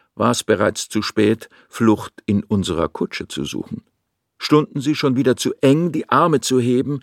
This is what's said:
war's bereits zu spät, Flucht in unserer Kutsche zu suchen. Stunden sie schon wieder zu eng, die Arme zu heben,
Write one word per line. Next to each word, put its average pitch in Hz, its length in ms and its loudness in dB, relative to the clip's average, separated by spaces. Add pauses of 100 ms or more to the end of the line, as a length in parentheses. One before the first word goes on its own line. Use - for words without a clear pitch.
(140)
war's 117 300 -2
bereits 104 460 0
zu 107 120 -2
spät, 107 460 0 (220)
Flucht 110 420 0 (140)
in 101 180 0
unserer 85 460 -2
Kutsche - 400 -8
zu 71 160 -8
suchen. - 400 -10 (520)
Stunden 147 440 0
sie 139 140 -2
schon 131 200 0
wieder 123 220 2
zu - 240 -2
eng, 151 320 2
die - 160 -6
Arme 147 320 2
zu 127 180 0
heben, 127 440 0